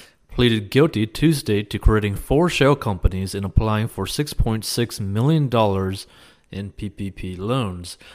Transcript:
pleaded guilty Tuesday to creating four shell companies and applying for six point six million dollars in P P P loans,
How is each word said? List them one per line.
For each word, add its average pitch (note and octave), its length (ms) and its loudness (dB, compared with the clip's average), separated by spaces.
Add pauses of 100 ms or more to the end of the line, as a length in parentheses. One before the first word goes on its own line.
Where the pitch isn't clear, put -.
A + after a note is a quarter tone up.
(300)
pleaded A2+ 420 2
guilty C3 340 2
Tuesday C3 560 0
to G#2+ 160 -6
creating G#2 380 2
four D3+ 320 0
shell C#3+ 260 4
companies F#2+ 640 -2
and G2 100 -4
applying G#2+ 440 0
for F#2+ 180 -6
six - 260 -4
point A2 300 0
six - 380 -4
million B2+ 480 0
dollars G2 580 0 (440)
in G2 200 -10
P G#2 180 -10
P G2 220 -10
P F#2 240 -10
loans, G2 600 -4 (180)